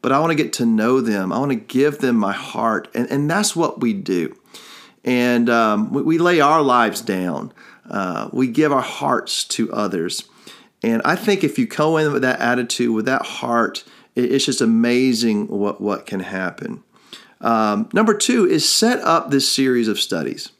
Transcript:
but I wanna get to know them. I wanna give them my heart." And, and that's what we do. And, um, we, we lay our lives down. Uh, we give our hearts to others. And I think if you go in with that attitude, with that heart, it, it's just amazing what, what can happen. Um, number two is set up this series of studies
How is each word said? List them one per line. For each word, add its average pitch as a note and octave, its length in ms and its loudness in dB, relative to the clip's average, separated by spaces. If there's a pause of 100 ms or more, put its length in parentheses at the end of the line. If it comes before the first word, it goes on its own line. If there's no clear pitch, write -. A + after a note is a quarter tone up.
but B2 100 0
I C#3 80 4
wanna E3 140 0
get D3+ 200 -2
to A#2+ 120 -2
know A2+ 340 2
them. G#2 320 -2
I A2+ 60 -2
wanna C3+ 180 -2
give C#3+ 420 -2
them B2+ 180 2
my G2 180 0
heart." A2 600 -4
And, A#2+ 160 -4
and C#3+ 180 -2
that's G3+ 280 -2
what E3 240 -2
we A#2 140 0
do. F#2+ 420 -4 (640)
And, B2 460 2
um, A2 440 2
we, C#3+ 100 -2
we D#3+ 160 2
lay F3 220 4
our D3+ 220 4
lives B2 380 2
down. F#2 520 -4 (360)
Uh, F#2 420 -6
we C3 180 0
give C#3+ 220 2
our C3+ 120 2
hearts - 600 -4
to - 280 -4
others. F#2+ 520 -4 (580)
And A2+ 240 0
I E3+ 100 2
think G3 260 0
if C#3+ 160 -2
you B2 80 0
go D#3 300 0
in D3+ 160 2
with C3+ 100 0
that B2+ 180 0
attitude, A#2+ 540 0
with A2 120 -2
that C3 160 0
heart, A#2 600 -2 (320)
it, B2 160 0
it's C3+ 140 2
just B2 160 -2
amazing A#2 880 2
what, G2+ 320 -4
what G2+ 240 -4
can G2 160 -8
happen. - 640 -8 (580)
Um, A2 520 2
number G#3+ 220 4
two A3 320 2
is D#3+ 220 2
set A#3+ 320 2
up - 300 0
this C3+ 180 2
series B2 400 2
of G2+ 120 -2
studies - 600 -4